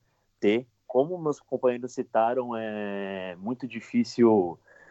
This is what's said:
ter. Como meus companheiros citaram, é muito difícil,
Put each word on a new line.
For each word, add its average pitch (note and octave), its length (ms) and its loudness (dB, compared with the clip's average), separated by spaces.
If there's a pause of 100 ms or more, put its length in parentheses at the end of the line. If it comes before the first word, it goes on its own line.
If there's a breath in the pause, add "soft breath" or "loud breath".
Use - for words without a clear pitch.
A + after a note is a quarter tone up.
(400)
ter. A2+ 260 2 (200)
Como D3+ 300 0
meus D3+ 240 -4
companheiros B2 540 -2
citaram, A#2+ 600 -2
é G2+ 800 -6
muito A#2 300 -6
difícil, A2+ 920 2 (320 soft breath)